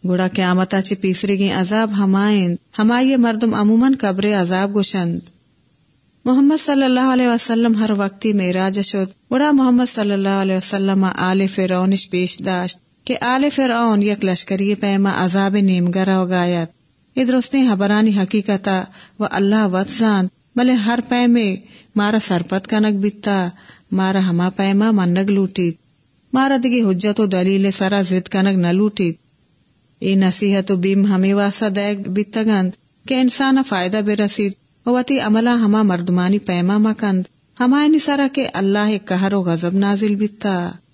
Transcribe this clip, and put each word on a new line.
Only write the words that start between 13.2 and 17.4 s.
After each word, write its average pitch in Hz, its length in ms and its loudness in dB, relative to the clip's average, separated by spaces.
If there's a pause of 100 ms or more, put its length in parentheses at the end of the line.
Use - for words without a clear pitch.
آل 262 320 0
فرعون 233 500 2
یک 202 220 0
لشکری 190 500 -2
پیما 196 500 0
عذاب 196 320 0
نیمگرہ 185 540 2
ہو 185 200 0
گایت۔ 175 380 -2 (480)
یہ 262 80 0
درستی 254 460 2